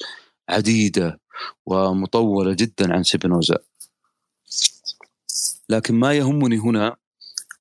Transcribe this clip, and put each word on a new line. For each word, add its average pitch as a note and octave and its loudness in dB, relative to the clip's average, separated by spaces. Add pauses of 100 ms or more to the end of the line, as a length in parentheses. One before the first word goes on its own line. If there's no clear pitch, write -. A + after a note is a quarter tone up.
(480)
عديدة G2+ 2 (460)
ومطولة F#2+ 0
جدًا F#2+ 0
عن F2+ 2
سبينوزا. F2 0 (2000)
لكن A2 0
ما B2+ 2
يهمني C3+ 2
هنا A2+ -2 (640)